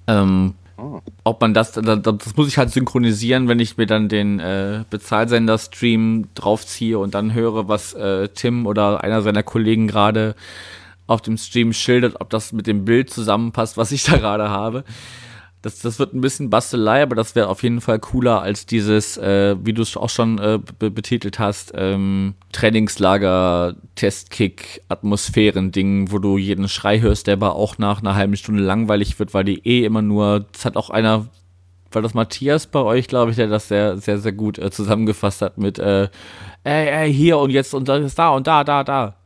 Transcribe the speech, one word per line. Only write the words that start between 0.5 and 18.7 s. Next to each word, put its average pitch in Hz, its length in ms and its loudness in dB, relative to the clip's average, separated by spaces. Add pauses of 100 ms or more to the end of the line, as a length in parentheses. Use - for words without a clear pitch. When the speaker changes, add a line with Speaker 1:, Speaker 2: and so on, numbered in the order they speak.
Speaker 2:
Oh. 120 200 -12 (240)
Speaker 1:
ob 110 160 0
man 110 140 2
das, 110 180 2
da-, 110 100 -6 (140)
da-, 107 160 0
das 107 240 -6
muss 151 100 4
ich 139 100 -2
halt 127 140 2
synchronisieren, 120 800 0
wenn 117 100 2
ich 117 180 -2
mir 113 100 0
dann 107 220 2
den, 104 300 0
äh, 98 520 -4
Bezahlsender-Stream 113 1500 0
draufziehe 110 640 -2
und 98 140 -4
dann 107 200 -2
höre, 113 320 -2
was, 104 280 -4
äh, 98 340 -2
Tim 120 360 -2
oder 104 380 0
einer 110 200 0
seiner 104 200 2
Kollegen 110 460 0
gerade 107 480 0 (720)
auf 113 120 2
dem 113 160 -4
Stream 113 360 0
schildert, 123 480 2
ob 95 100 -12
das 110 220 -4
mit 107 160 -6
dem 101 160 0
Bild 117 260 2
zusammenpasst, 113 680 -2
was 113 140 -2
ich 139 140 -4
<laughs> - 0 -
da 147 140 4
gerade 104 320 -2
habe. 113 340 -4 (760)
Das, - 200 -12
das 117 180 -6
wird 127 160 -2
ein 131 60 -4
bisschen 135 300 -2
Bastelei, 117 520 2
aber 127 140 0
das 113 180 -2
wär 107 140 2
auf 95 160 -4
jeden 120 160 0
Fall 113 180 0
cooler 120 420 0
als 101 240 -4
dieses, 107 520 0